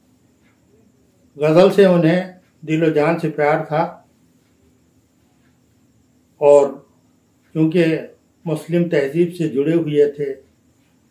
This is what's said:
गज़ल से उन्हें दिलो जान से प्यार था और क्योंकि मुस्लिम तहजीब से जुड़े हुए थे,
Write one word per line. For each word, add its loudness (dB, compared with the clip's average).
गज़ल 4
से 4
उन्हें 0
दिलो -2
जान 0
से -4
प्यार -2
था -4
और 2
क्योंकि 0
मुस्लिम -4
तहजीब -2
से -6
जुड़े -4
हुए 0
थे, -8